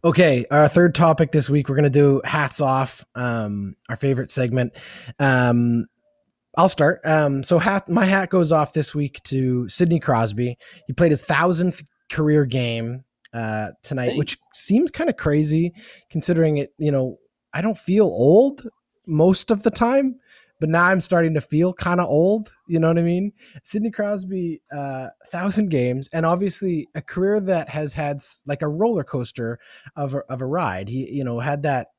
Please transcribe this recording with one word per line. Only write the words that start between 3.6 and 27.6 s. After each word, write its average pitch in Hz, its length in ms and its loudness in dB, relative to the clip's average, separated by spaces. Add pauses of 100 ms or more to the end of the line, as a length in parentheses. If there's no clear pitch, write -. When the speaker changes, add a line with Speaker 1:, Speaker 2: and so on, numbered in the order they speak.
Speaker 1:
our - 80 -6
favorite 135 340 -2
segment. 123 400 -2 (480)
Um, 120 680 2 (680)
I'll 180 140 4
start. 156 340 2
Um, 147 400 2
so 175 160 2
hat, 196 300 0
my 190 160 2
hat 190 240 2
goes 175 220 2
off 151 220 2
this 156 200 -4
week 147 300 -4
to 127 440 -2
Sidney 170 320 0
Crosby. 117 580 -2 (300)
He 131 60 -8
played 170 180 4
his 143 100 0
thousandth 170 600 0 (280)
career 151 340 2
game, 120 580 -4 (300)
uh, 110 360 -6 (120)
tonight, 123 300 -4
Speaker 2:
Hey. 131 60 -4
Speaker 1:
which 147 200 -4 (160)
seems 269 380 0
kinda 330 220 -2
crazy 156 600 0 (360)
considering 160 480 0
it, 143 200 -6
you 151 140 0
know, 131 260 -2 (360)
I 165 80 -4
don't 208 160 -2
feel 196 280 2
old 185 640 4 (380)
most 175 460 2
of 208 120 0
the 226 80 2
time, 254 440 0 (440)
but 156 100 0
now 170 160 4
I'm 185 160 2
starting 165 320 2
to 147 80 0
feel 175 320 0
kinda 180 320 -2
old, 190 460 2 (160)
you 165 120 0
know 160 80 2
what 170 120 2
I - 20 2
mean? 180 320 -2 (300)
Sidney 220 260 -4
Crosby, 190 720 -4 (100)
uh, 139 360 -8 (240)
thousand 196 380 -2
games, 127 440 0
and 165 100 -2
obviously 180 680 -2
a 151 80 -8
career 196 400 -2
that 185 260 -2